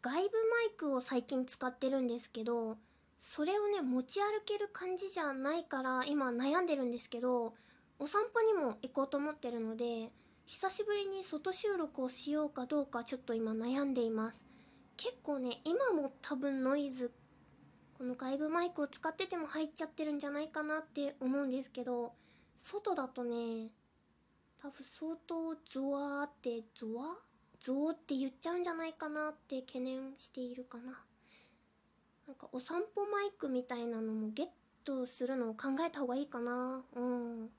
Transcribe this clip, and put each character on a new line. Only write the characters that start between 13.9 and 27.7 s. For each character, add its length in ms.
で 60
い 100
ま 220
す。 140
結 260
構 160
ね、 260
今 280
も 200
多 120
分 300
ノ 120
イ 140
ズ、 220
こ 80
の 100
外 240
部 100
マ 160
イ 60
ク 100
を 80
使 180
っ 80
て 120
て 100
も 100
入 180
っ 100
ち 80
ゃ 20
っ 60
て 140
る 80
ん 60
じ 80
ゃ 40
な 100
い 80
か 140
な 160
っ 80
て 340
思 220
う 40
ん 40
で 120
す 80
け 140
ど、 300
外 360
だ 120
と 160
ね、 460
多 80
分 140
相 320
当 280
ゾ 260
ワ 340
ー 20
っ 40
て、 220
ゾ 200
ワ？ 220
ゾ 140